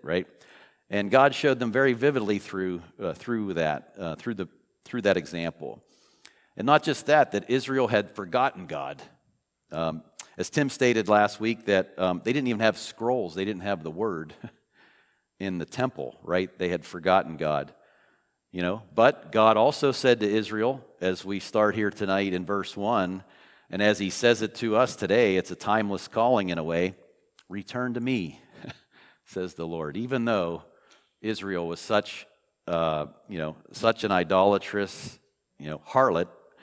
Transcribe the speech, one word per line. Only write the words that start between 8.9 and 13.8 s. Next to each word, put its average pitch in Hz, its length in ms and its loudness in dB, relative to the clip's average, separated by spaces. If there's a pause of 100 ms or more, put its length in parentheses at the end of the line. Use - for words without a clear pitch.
Um, 80 320 -4 (340)
as 90 140 -4
Tim 143 180 2
stated 113 400 2
last 104 300 6
week, 113 280 -2
that, 95 300 2
um, 90 280 0
they 117 80 0
didn't 135 160 0
even 110 120 -2
have 110 160 2
scrolls. 113 600 -4
They 95 80 -2
didn't 98 180 -6
have 95 220 -4